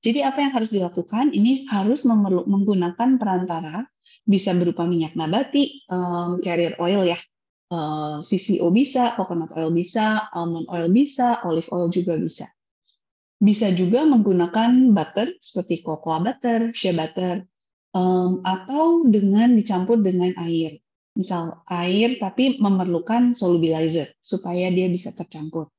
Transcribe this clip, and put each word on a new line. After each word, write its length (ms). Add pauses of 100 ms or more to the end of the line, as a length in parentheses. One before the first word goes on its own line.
Jadi 240
apa 160
yang 160
harus 160
dilakukan? 560
Ini 400
harus 320
memerlu-, 480
menggunakan 720
perantara, 640 (400)
bisa 320
berupa 320
minyak 240
nabati, 720
em, 560
carrier 400
oil 240
ya, 140 (500)
eh, 560
V 80
C 240
O 160
bisa, 400
coconut 400
oil 160
bisa, 640
almond 400
oil 160
bisa, 560
olive 240
oil 240
juga 240
bisa. 320 (880)
Bisa 320
juga 400
menggunakan 880
butter 400
seperti 480
cocoa 400
butter, 480
shea 220
butter, 500 (480)
em, 380 (100)
atau 640
dengan 480
dicampur 480
dengan 400
air. 400 (320)
Misal 540
air 500
tapi 460
memerlukan 720
solubilizer 880
supaya 480
dia 160
bisa 240
tercampur. 560 (120)